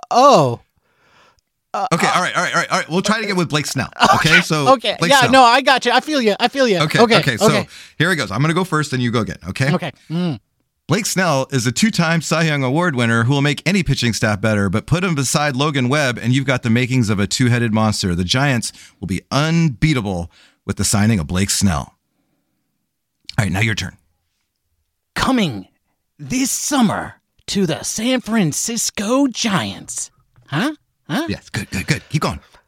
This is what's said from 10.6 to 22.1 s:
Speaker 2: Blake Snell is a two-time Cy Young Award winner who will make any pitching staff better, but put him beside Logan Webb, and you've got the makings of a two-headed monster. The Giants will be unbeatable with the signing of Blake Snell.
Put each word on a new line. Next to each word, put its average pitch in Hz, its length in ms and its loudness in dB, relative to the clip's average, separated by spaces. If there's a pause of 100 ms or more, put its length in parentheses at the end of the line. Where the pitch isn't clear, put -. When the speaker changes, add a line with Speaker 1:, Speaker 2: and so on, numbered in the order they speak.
Speaker 2:
Blake 196 200 0
Snell 156 440 0
is 127 140 -2
a 123 60 0
two-time 170 500 0
Cy 165 220 -2
Young 147 200 0
Award 147 320 0
winner 117 280 2
who 123 100 2
will 143 80 2
make 147 240 0
any 185 160 0
pitching 123 320 0
staff 104 260 0
better, 104 300 0
but 104 160 -4
put 175 180 0
him 175 120 0
beside 143 400 -2
Logan 135 340 0
Webb, 131 320 0
and 123 120 0
you've 135 120 0
got 127 160 0
the 120 80 -2
makings 120 400 2
of 101 100 0
a 101 60 0
two-headed 120 480 0
monster. 107 400 0
The 87 100 -2
Giants 127 480 0 (280)
will 92 80 -8
be 90 140 -6 (100)
unbeatable 135 1000 0 (320)
with - 140 -6
the 101 80 -2
signing 107 340 2
of 76 80 -4
Blake 92 220 -2
Snell. 82 460 -2 (1400)